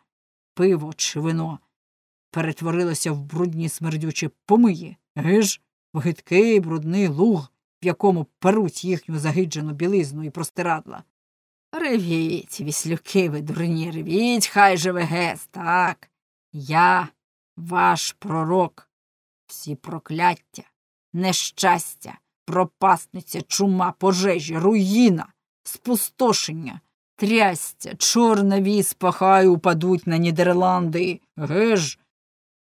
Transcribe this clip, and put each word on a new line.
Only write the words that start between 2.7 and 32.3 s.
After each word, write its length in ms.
в 120
брудні 460
смердючі 600
помиї, 520
еге 260
ж, 200
в 60
гидкий 600
брудний 480
луг, 440
в 20
якому 420
перуть 460
їхню 340
загиджену 540
білизну 500
і 60
простирадла. 760
Ревіть, 880
віслюки 680
ви 120
дурні, 500
ревіть, 560
хай 300
живе 260
гез, 480
так, 580
я 540
ваш 600
пророк. 720
Всі 280
прокляття, 880
нещастя, 1040
пропасниця, 960
чума, 560
пожежі, 600
руїна, 680
спустошення, 1160
трястя, 800
чорна 680
віспа, 500
хай 360
упадуть 600
на 100
Нідерланди, 1040
еге 380
ж. 240